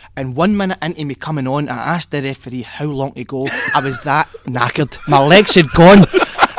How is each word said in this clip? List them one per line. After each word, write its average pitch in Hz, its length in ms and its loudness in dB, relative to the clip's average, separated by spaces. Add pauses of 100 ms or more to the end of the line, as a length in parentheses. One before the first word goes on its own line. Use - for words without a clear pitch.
(160)
And 131 180 -8
one 185 220 0
minute 190 260 -4
into 156 220 -8
me 143 100 -8
coming 147 320 -6
on, 143 220 -4
I 123 260 -6
asked 165 160 -8
the 143 120 -6
referee 127 400 -10
how - 240 -12
long 135 260 -6
to 127 120 -14
go. 135 220 -8 (280)
I 147 60 0
was 135 200 -8
that 151 280 -4
<laughs> - 180 -20
knackered. 127 500 -4 (120)
My 143 160 4
legs 190 300 4
had 160 180 4
gone. 180 340 8 (520)